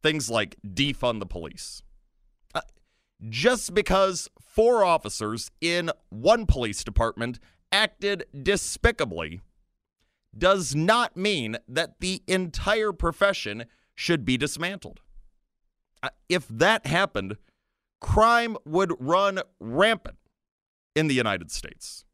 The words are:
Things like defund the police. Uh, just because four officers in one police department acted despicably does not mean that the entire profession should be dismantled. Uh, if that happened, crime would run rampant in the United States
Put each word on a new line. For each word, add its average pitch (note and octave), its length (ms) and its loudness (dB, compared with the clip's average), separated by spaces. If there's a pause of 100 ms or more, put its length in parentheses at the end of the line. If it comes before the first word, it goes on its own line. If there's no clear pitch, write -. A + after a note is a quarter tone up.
Things D#3 280 0
like A2 240 -2 (100)
defund B2 540 -2
the G2 80 -8
police. - 560 -12 (720)
Uh, E3 60 -4 (680)
just F3 460 0
because F#3+ 540 2 (120)
four A3+ 440 4
officers A2 680 -2 (100)
in E3+ 300 -2 (200)
one F3+ 360 2
police A#2 380 0
department A#2 560 -2 (320)
acted G3+ 520 0 (160)
despicably G2 1000 -2 (960)
does E3+ 400 2
not G#3+ 400 2
mean E3 400 -2 (100)
that D#3 320 -6
the F#3 300 -6
entire F#3+ 640 -2
profession E3 720 -2 (320)
should D#3+ 280 0
be B2+ 120 2
dismantled. D#3+ 640 -6 (1040)
Uh, C3+ 60 -6 (180)
if F3 180 0
that E3 400 2
happened, C3 500 -2 (640)
crime A#3 640 4
would E3 360 0
run F#3+ 400 0 (180)
rampant E3 600 0 (760)
in D#3 140 2
the C3+ 60 2
United G2+ 360 0
States - 640 -14